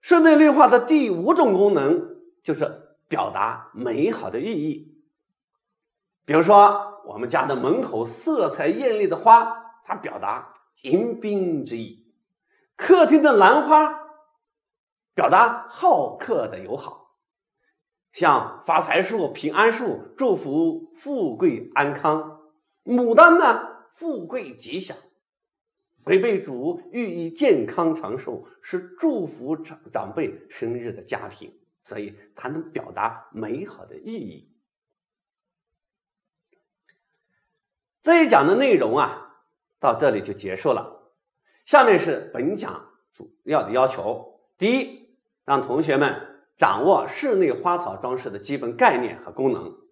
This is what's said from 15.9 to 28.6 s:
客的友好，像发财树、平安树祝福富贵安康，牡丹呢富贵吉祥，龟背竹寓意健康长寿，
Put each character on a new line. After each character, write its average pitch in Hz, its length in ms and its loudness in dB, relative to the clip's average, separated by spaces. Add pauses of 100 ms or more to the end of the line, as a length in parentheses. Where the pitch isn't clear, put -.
客 143 320 -4
的 92 120 -14
友 98 160 -10
好， - 380 -18 (1000)
像 139 540 0
发 165 140 0
财 180 220 0
树、 202 300 -4
平 - 200 -8
安 220 200 2
树 - 440 -8
祝 240 200 0
福 156 600 -4
富 240 400 -6
贵 135 380 -2
安 143 200 0
康， - 580 -6 (320)
牡 240 300 0
丹 330 240 8
呢 - 520 -2
富 262 360 -10
贵 170 300 -12
吉 117 240 -12
祥， 175 160 -16 (1080)
龟 185 140 4
背 202 220 0
竹 139 420 -8 (100)
寓 233 180 -6
意 170 200 -10
健 208 360 0
康 165 280 -2
长 - 240 -10
寿， - 280 -14 (160)